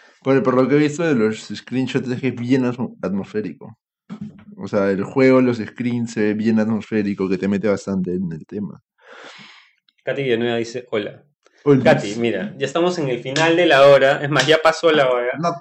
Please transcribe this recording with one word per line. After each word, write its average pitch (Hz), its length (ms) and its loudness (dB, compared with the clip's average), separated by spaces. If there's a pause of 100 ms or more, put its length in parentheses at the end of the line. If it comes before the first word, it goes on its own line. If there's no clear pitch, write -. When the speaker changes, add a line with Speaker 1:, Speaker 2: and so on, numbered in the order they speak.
(220)
Speaker 1:
Por, 135 200 2
por 123 120 0
lo 127 140 4
que 139 60 2
he 147 40 4
visto 151 260 0
de 156 100 2
los 110 240 0 (160)
screenshots 123 560 -4
es 123 100 -6
que 131 80 -4
es 117 60 -4
bien 123 320 0
atmo-, 120 340 -6
atmosférico. 95 800 -8 (800)
O - 100 -12
sea, 101 220 0
el 98 140 -2
juego, 131 360 4
los 123 160 0
screens 117 560 -6
se 113 80 -4
ve 104 140 0
bien 110 260 0
atmosférico, 101 680 -2
que 92 80 0
te 95 100 -4
mete 101 200 -2
bastante 95 440 -4
en 90 180 -4
el 78 160 -12
tema. 98 320 -12 (1300)
Speaker 2:
Katy 135 180 -6
Villanueva 120 340 0
dice, 117 340 -8
"Hola". 104 340 -6 (400)
Speaker 1:
Hola. 139 180 4
Speaker 2:
Katy, 120 340 2
mira, 107 420 -4
ya 135 80 -4
estamos 175 320 -2
en 143 100 -4
el 120 120 -4
final 160 360 0
de 175 100 2
la 139 200 6
hora. 139 360 6
Es 143 80 -4
más, 139 160 2
ya 156 160 4
pasó 160 300 2
la 139 180 2
hora. 123 200 0 (100)
Speaker 1:
No 170 200 -2